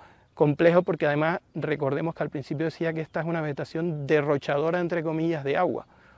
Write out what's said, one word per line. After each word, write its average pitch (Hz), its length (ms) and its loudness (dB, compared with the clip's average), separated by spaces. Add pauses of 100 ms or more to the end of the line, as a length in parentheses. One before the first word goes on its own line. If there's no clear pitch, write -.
(340)
complejo 165 480 6
porque 165 240 0
además 151 340 0 (140)
recordemos 151 640 -2
que - 80 -4
al 147 80 -6
principio 151 340 -4
decía 165 280 -4
que 160 80 -4
esta - 180 -6
es 160 80 -4
una 170 140 -2
vegetación 151 680 -4
derrochadora, 151 720 2
entre 175 240 -2
comillas, 160 400 -2
de 139 120 0
agua. 160 300 0 (320)